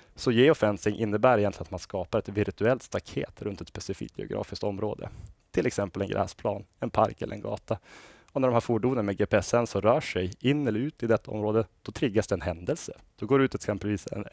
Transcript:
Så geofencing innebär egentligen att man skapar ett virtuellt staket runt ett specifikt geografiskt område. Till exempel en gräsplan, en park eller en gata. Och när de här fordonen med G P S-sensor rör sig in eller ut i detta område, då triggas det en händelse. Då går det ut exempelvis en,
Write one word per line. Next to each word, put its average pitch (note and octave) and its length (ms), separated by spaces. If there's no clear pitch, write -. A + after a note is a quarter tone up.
Så - 180
geofencing A2 640
innebär G#2+ 420
egentligen G2+ 240
att - 80
man F2+ 100
skapar F#2+ 380
ett G2 100
virtuellt G#2 540
staket - 600
runt G2+ 180
ett - 80
specifikt - 500
geografiskt G#2 460
område. G#2 440
Till - 160
exempel G2+ 360
en G2 60
gräsplan, G2+ 560
en - 100
park G#2+ 320
eller G#2 120
en G#2+ 60
gata. G#2+ 380
Och C#3 80
när C3 80
de B2 40
här A#2 80
fordonen A#2 460
med G2+ 100
G G#2 100
P - 100
S-sensor A2+ 440
rör A#2 200
sig F#2 400
in C#3+ 260
eller A2 140
ut C#3+ 220
i B2 40
detta A2 240
område, G#2+ 340
då A2+ 100
triggas G#2+ 340
det - 80
en F2 60
händelse. F2 520
Då G#2+ 100
går C3+ 120
det C3+ 60
ut B2+ 100
exempelvis G#2 580
en, G2+ 200